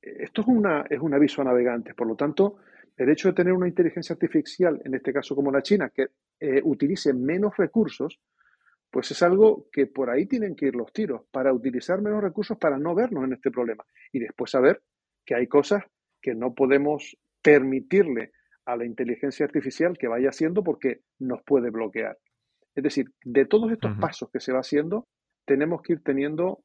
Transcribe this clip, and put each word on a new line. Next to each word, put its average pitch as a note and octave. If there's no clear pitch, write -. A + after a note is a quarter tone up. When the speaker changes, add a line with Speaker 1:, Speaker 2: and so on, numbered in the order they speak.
Speaker 1:
Esto -
es G#3+
una, G3+
es C#3
un D3
aviso C#3+
a -
navegantes. B2
Por A#2+
lo A2
tanto, F#3+
el C3
hecho D3+
de F3
tener F3+
una F#3
inteligencia E3+
artificial, D#3+
en C3+
este C3
caso C3+
como C#3
la C#3
china, F3+
que, C3
eh, C#3
utilice D3
menos E3
recursos, E3
pues -
es -
algo G3
que C3+
por C3
ahí C#3
tienen G#3
que C#3+
ir B2
los A#2
tiros, D#3+
para C3+
utilizar B2+
menos G#3
recursos G3+
para D3
no E3
vernos F#3
en C3
este B2
problema. A#2
Y C3
después A#2
saber C#3
que B2
hay B2
cosas G3
que B2+
no A#2+
podemos C#3
permitirle C3+
a B2
la A#2+
inteligencia A#2+
artificial D#3
que B2+
vaya B2
haciendo E3+
porque C#3+
nos B2
puede B2
bloquear. A2
Es C3+
decir, C3+
de C3
todos A3
estos B2
Speaker 2:
Ujú. G2+
Speaker 1:
pasos -
que -
se C3
va B2+
haciendo, D#3+
tenemos D3+
que -
ir D3+
teniendo D#3